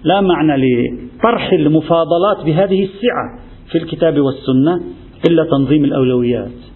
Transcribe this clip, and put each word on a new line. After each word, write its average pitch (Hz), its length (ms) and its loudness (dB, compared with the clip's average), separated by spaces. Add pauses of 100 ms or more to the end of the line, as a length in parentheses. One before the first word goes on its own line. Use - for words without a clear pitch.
لا 185 160 2
معنى 151 420 2
لطرح 127 880 -2
المفاضلات 165 920 2
بهذه 185 360 2
السعة - 560 -4 (340)
في 165 60 0
الكتاب 160 420 0
والسنة 139 600 0 (500)
إلا 160 200 2
تنظيم 139 340 2
الأولويات. 123 680 0 (260)